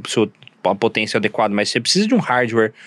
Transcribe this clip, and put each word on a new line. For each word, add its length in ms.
se 140
o, 100
a 100
potência 420
é 20
adequada, 360
mas 160
você 100
precisa 260
de 80
um 40
hardware 560